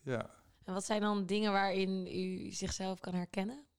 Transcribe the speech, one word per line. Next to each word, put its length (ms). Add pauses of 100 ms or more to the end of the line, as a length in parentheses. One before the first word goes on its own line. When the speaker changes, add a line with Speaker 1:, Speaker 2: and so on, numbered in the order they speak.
Speaker 1:
Ja. 260 (340)
Speaker 2:
En 100
wat 120
zijn 160
dan 240
dingen 260
waarin 560
u 440
zichzelf 480
kan 140
herkennen? 520 (140)